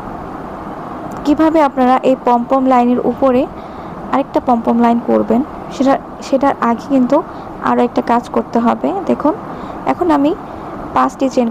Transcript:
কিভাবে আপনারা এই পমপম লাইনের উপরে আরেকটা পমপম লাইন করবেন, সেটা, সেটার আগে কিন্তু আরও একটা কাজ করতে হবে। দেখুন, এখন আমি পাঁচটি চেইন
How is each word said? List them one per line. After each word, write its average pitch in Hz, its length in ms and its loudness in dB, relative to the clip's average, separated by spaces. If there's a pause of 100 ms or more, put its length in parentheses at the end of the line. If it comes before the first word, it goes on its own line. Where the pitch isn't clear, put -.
(1200)
কিভাবে 311 360 2 (100)
আপনারা 254 260 2 (160)
এই 262 140 4
পমপম 247 380 2 (100)
লাইনের 247 280 4 (100)
উপরে 254 320 2 (720)
আরেকটা 277 340 -2
পমপম 233 380 2
লাইন 233 220 4
করবেন, 226 340 2 (340)
সেটা, 269 200 2 (320)
সেটার 277 280 2 (140)
আগে 233 260 -2
কিন্তু 262 220 4 (520)
আরও 240 200 2
একটা 247 220 0
কাজ 233 140 2 (120)
করতে 233 300 0
হবে। 226 220 0 (180)
দেখুন, 277 280 2 (580)
এখন 359 140 -2 (120)
আমি 285 120 2 (680)
পাঁচটি 262 380 0
চেইন 240 160 2